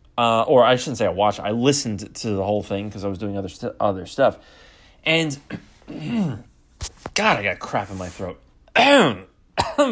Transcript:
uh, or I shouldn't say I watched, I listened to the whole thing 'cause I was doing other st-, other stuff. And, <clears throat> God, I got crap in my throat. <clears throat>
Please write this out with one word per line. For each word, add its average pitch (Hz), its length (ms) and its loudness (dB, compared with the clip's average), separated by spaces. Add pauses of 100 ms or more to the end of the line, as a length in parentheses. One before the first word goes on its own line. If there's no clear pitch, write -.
(160)
uh, 113 280 2
or 123 200 6
I 127 120 6
shouldn't 127 200 -6
say 107 80 0
I 90 60 2
watched, 101 300 0
I 104 100 -6
listened 117 640 -2
to 117 160 -6
the 95 120 -2
whole 101 200 0
thing 104 280 -6
'cause 98 140 -12
I 101 40 -4
was 95 100 -6
doing 101 180 -8
other 95 140 -8
st-, - 280 -10
other 95 280 -2
stuff. 123 320 0 (680)
And, 156 340 0 (500)
<clears throat> 156 540 -4 (720)
God, 196 240 2
I 104 40 -6
got 95 160 -2
crap 101 320 -6
in 95 80 -10
my 90 100 -10
throat. 87 320 -12 (340)
<clears throat> 208 540 4 (640)